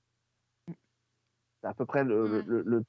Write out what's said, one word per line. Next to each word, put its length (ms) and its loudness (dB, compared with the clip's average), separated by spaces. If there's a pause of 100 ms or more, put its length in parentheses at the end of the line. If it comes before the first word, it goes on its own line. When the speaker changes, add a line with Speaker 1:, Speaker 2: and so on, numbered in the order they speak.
(680)
Speaker 1:
C'est 1000 -16
à 60 -6
peu 120 -4
près 160 0
le, 240 2
le, 120 0
Speaker 2:
Ouais. 80 -2
Speaker 1:
le, 160 0
le 260 2